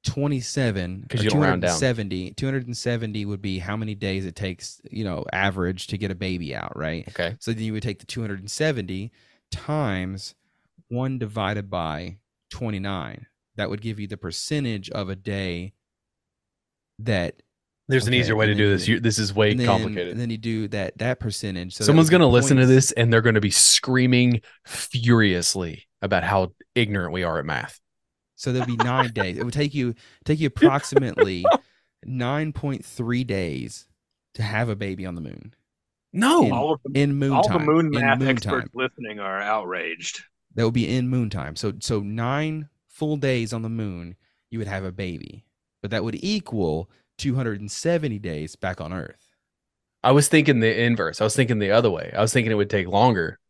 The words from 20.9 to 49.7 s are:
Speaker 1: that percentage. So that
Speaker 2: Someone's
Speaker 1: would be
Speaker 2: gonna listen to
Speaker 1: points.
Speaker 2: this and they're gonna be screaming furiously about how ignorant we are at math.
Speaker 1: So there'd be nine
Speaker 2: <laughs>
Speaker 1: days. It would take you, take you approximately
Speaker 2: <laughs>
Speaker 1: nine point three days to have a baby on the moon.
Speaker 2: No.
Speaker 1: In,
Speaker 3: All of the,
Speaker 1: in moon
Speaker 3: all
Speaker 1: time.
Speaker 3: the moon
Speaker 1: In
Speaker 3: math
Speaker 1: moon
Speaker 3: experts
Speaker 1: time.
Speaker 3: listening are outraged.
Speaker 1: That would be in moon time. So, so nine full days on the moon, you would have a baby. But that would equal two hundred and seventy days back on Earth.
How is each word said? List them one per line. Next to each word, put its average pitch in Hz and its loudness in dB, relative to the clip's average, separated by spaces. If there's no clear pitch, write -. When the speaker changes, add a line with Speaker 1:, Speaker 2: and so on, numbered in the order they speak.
Speaker 1:
that 123 -2
percentage. 92 -6
So - -8
that - 2
Speaker 2:
Someone's 160 8
Speaker 1:
would 156 2
be 180 8
Speaker 2:
gonna 147 8
listen 131 6
to 131 8
Speaker 1:
points. 127 10
Speaker 2:
this 131 6
and 117 4
they're 113 8
gonna 110 4
be 104 2
screaming 123 4
furiously 98 2
about 98 2
how 95 0
ignorant 98 0
we 92 -2
are 82 -2
at 73 -4
math. 69 -6
Speaker 1:
So - -6
there'd 127 -2
be 120 -4
nine 127 0
Speaker 2:
<laughs> 110 -18
Speaker 1:
days. 95 -4
It - -6
would 120 -6
take 143 -2
you, 123 -2
take 151 0
you 156 2
approximately 139 2
Speaker 2:
<laughs> - -20
Speaker 1:
nine 131 -2
point 139 -6
three 120 -2
days 85 -6
to - -6
have 107 -2
a 104 -4
baby 95 -8
on 90 -8
the 85 -10
moon. 50 -14
Speaker 2:
No. 285 6
Speaker 1:
In, - 4
Speaker 3:
All 151 0
of 143 -4
the, - -2
Speaker 1:
in 143 2
moon 139 2
Speaker 3:
all 143 4
Speaker 1:
time. 185 2
Speaker 3:
the 151 4
moon 165 4
Speaker 1:
In 143 0
Speaker 3:
math 135 4
Speaker 1:
moon 135 2
Speaker 3:
experts 123 -2
Speaker 1:
time. - -16
Speaker 3:
listening 120 -6
are 98 -4
outraged. 90 -4
Speaker 1:
That 113 0
would 113 2
be 117 2
in 127 0
moon 127 0
time. 78 -8
So, 104 -4
so 110 -2
nine 139 -4
full 151 -4
days 127 0
on 113 -6
the 113 -6
moon, 92 -6
you 113 -8
would 104 -6
have 95 -6
a 92 -8
baby. 92 -10
But 101 -8
that 107 -2
would 110 -6
equal 95 -2
two 135 -2
hundred 117 -4
and 101 -10
seventy 156 -2
days 78 -8
back 92 -6
on 82 -8
Earth. - -12